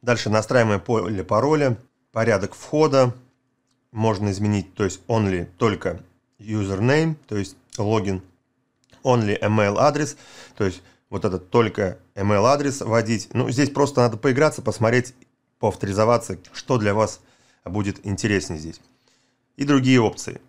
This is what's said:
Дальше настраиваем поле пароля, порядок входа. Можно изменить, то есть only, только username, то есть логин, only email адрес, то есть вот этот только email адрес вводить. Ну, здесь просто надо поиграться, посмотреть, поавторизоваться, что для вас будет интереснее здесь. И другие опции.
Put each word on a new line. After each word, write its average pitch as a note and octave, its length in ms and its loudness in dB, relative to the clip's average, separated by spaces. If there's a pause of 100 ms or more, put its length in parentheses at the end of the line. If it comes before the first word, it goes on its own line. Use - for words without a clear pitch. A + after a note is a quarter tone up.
Дальше A#2 300 0
настраиваем A2 480 2
поле G2+ 440 -2
пароля, C3 540 0 (340)
порядок A2 440 -2
входа. C3+ 580 2 (800)
Можно G#2+ 400 0
изменить, G2+ 420 -2
то G#2+ 100 -2
есть F#2 240 -4
only, G2 380 0 (120)
только F#2+ 420 -2 (400)
username, G#2+ 760 0 (120)
то G#2+ 100 -6
есть G2 180 -6 (220)
логин, G2+ 460 -2 (800)
only A2+ 360 2
email G#2 380 2
адрес, D3 400 0 (400)
то G#2+ 60 -2
есть F2+ 180 -4 (300)
вот G2+ 140 -6
этот F2+ 260 -4
только G#2+ 480 0 (160)
email G2+ 320 2
адрес C#3+ 340 0
вводить. A2 520 -2
Ну, B2 180 -2
здесь C#3 180 2
просто C#3 320 0
надо A2 160 2
поиграться, C#3+ 460 0
посмотреть, A#2 500 0 (460)
поавторизоваться, G#2 800 0 (140)
что - 260 -2
для G#2 160 0
вас G#2+ 260 -2 (440)
будет G2+ 400 -6
интереснее G2 540 -2
здесь. D#2+ 220 -14 (720)
И C#3+ 80 -6
другие C3 380 4
опции. - 480 -4